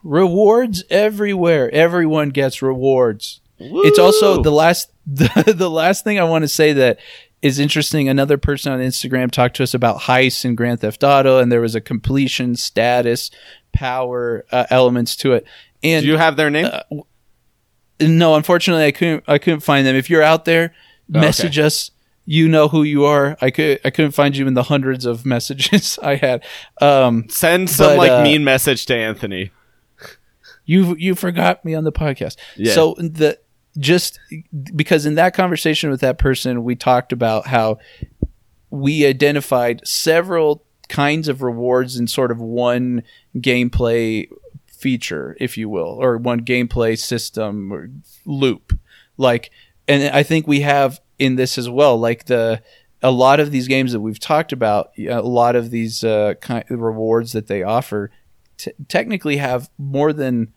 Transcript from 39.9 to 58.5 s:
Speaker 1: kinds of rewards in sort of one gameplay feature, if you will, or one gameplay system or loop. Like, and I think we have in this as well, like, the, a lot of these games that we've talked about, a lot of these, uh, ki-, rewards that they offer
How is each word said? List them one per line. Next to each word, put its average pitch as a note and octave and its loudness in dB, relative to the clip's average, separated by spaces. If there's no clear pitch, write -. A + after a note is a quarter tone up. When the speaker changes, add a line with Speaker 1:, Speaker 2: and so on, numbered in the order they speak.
Speaker 1:
kinds D3+ -2
of C3+ -4
rewards B2+ -2
in A#2+ -2
sort B2 -2
of A#2 -6
one B2 -2
gameplay A#2+ -2
feature, F2 -6
if - -6
you A2 -8
will, F2 -6
or B2 0
one A#2+ -4
gameplay A#2+ -2
system G#2 -8
or F2+ -12
loop. C3+ -4
Like, B2 0
and C#3+ 2
I C#3+ 2
think D#3 -2
we D3 0
have C#3+ 0
in C3 0
this B2+ -2
as A#2+ -6
well, B2+ 2
like, A#2 -2
the, A2+ -2
a C3 2
lot C3 4
of D3 0
these B2+ -4
games C3 -2
that A2+ -4
we've G#2+ -8
talked D#3+ -2
about, G#2+ -2
a A2 -6
lot A#2+ 2
of A#2 -2
these, A2+ -6
uh, G#2 0
ki-, A#2 -8
rewards A2+ -2
that A2 -6
they G2 -4
offer G#2 -4